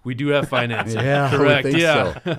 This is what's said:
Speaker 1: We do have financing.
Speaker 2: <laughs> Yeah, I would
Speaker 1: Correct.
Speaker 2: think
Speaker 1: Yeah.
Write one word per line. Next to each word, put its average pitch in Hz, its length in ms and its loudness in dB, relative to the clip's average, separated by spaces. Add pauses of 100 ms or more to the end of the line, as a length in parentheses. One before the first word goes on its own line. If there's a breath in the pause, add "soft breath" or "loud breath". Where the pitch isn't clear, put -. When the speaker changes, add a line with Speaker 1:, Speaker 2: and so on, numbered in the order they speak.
Speaker 1:
We 123 100 -6
do 143 140 -4
have 143 200 0
financing. 113 520 -4
Speaker 2:
<laughs> 120 40 -2
Yeah, 139 220 0
I 131 60 0
would 143 60 2
Speaker 1:
Correct. 139 280 4
Speaker 2:
think 147 120 2
Speaker 1:
Yeah. 147 400 0 (200)